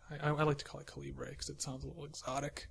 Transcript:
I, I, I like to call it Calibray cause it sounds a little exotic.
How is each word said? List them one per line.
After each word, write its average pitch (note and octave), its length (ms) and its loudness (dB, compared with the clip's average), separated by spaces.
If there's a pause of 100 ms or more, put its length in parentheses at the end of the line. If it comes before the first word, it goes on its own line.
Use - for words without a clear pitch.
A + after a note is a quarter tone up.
(120)
I, D3 180 2
I, D3+ 40 8
I D3 100 6
like D3+ 160 8
to - 60 -6
call - 160 -8
it C#3+ 60 -12
Calibray C#3 500 -6
cause - 120 -4
it - 120 -6
sounds C3 220 -2
a C3+ 40 -4
little D#3 180 -6
exotic. C#3 640 -2